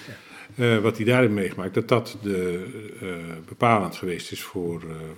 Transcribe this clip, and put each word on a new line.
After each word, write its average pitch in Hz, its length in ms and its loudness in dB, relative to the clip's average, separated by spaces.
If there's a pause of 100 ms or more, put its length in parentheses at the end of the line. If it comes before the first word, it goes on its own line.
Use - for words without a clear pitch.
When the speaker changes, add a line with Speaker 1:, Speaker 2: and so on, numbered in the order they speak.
Speaker 1:
ja. 120 60 -14 (640)
Speaker 2:
Eh, 107 60 4
wat 107 160 4
hij 110 80 0
daarin 123 280 6
meegemaakt, 95 400 -2
dat 113 140 0
dat 117 340 2
de, 92 440 -2 (360)
eh, 98 60 -6 (400)
bepalend 110 480 2
geweest 87 360 -6
is 98 100 -8
voor, 87 400 -4
eh, 82 140 -12 (220)